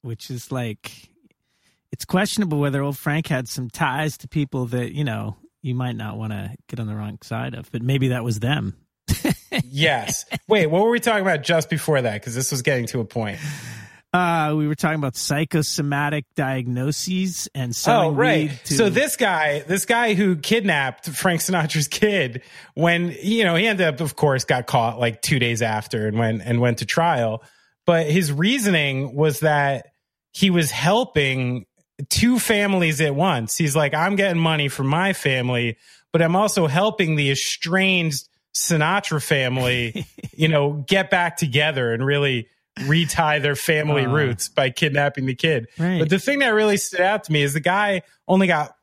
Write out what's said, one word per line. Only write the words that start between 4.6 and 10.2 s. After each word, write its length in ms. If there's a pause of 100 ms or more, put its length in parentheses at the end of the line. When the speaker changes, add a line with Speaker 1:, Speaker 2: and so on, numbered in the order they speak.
Speaker 1:
that, 260
you 120
know, 320 (260)
you 120
might 220
not 200
wanna 380 (140)
get 100
on 80
the 80
wrong 280
side 320
of, 180
but 100
maybe 260
that 160
was 160
them. 360 (320)
<laughs> 160 (400)
Speaker 2:
Yes. 600 (220)